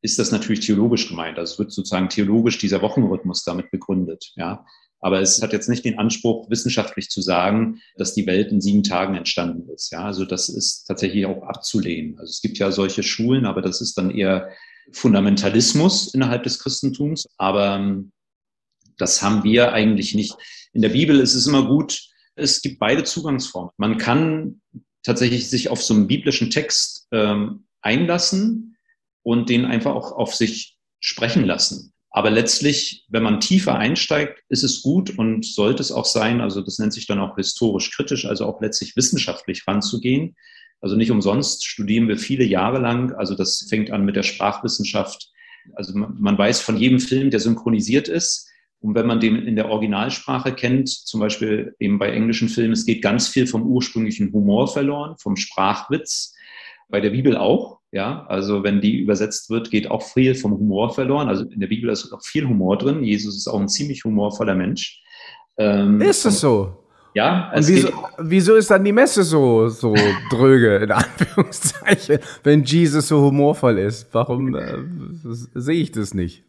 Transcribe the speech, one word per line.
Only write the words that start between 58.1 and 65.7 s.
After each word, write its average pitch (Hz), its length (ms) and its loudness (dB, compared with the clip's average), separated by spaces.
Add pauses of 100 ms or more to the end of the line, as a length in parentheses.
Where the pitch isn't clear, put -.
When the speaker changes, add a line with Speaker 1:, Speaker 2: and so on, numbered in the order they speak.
Speaker 1:
Also 98 360 -2
wenn 101 160 2
die 107 180 2
übersetzt 104 520 -2
wird, 113 200 -2
geht 104 200 0
auch 110 120 -2
viel 131 320 2
vom 107 180 -2
Humor 104 420 0
verloren. 139 340 0
Also 95 160 -2
in - 160 -10
der 95 60 -2
Bibel 113 240 -2
ist - 200 -6
auch - 140 -16
viel 147 240 -4
Humor 98 300 2
drin. 143 260 0
Jesus 104 320 -2
ist - 120 -8
auch 110 120 -2
ein 98 80 -2
ziemlich 143 360 -6
humorvoller 104 500 -2
Mensch. - 480 -4 (560)
Ähm, 202 420 4